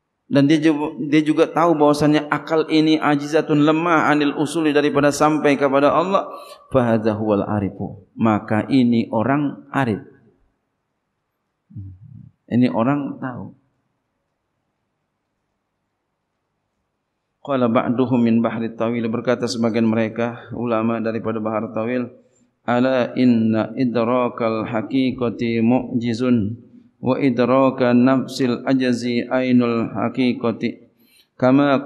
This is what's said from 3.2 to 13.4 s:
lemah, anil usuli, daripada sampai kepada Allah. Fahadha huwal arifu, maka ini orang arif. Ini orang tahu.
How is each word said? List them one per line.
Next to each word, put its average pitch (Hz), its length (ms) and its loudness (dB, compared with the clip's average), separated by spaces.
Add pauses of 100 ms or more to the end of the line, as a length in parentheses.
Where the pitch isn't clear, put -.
lemah, 156 480 2
anil 147 240 0
usuli, 151 400 0
daripada 143 320 2
sampai 147 480 2
kepada 139 400 2
Allah. 190 320 0 (400)
Fahadha 113 480 0
huwal 104 320 0
arifu, 98 640 -6
maka 107 560 0
ini 120 400 2
orang 131 640 -2
arif. 117 320 -2 (2500)
Ini 123 240 2
orang 131 480 -2
tahu. 120 380 -12 (3750)